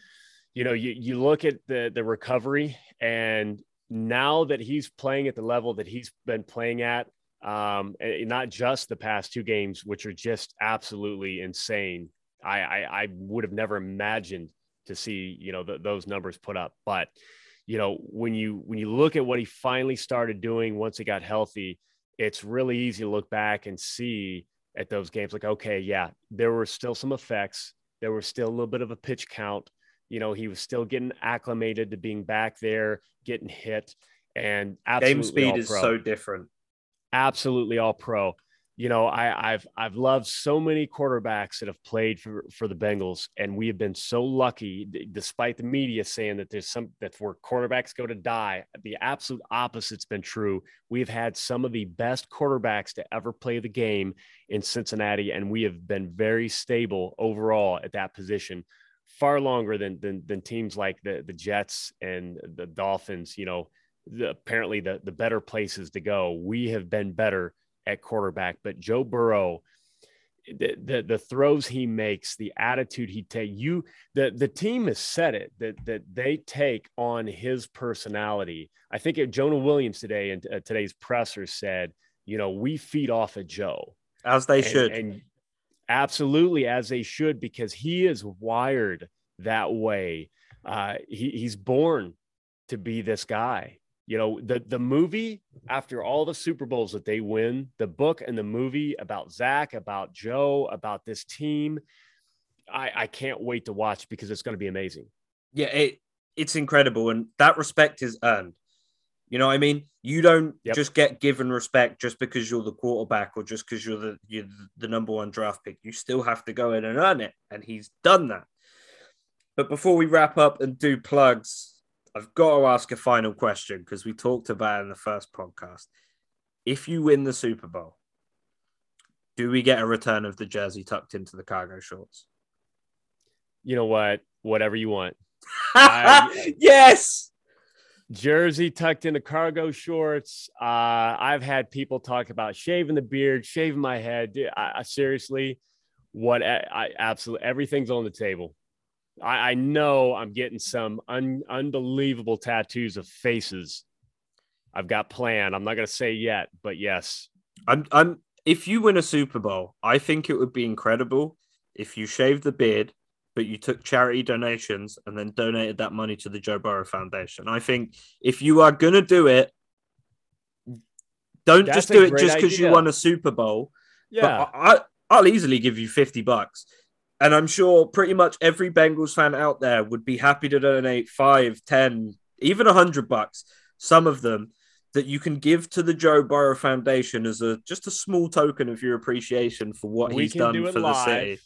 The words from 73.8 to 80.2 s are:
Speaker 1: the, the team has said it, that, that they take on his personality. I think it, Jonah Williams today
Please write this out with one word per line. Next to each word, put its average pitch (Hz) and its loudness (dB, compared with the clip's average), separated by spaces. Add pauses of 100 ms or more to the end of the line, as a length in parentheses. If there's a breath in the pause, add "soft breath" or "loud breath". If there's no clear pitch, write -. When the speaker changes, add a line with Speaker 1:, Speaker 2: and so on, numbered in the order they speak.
Speaker 1:
the, 135 0
the 135 0
team 226 -4
has 127 -2
said 165 -2
it, - -10
that, 110 -10
that 107 -8 (100)
they 135 -2
take 139 -4
on 117 -4
his 117 -8
personality. 104 -8 (220)
I 110 -6
think 165 -4
it, 135 -2
Jonah 143 0
Williams 135 0
today 104 -6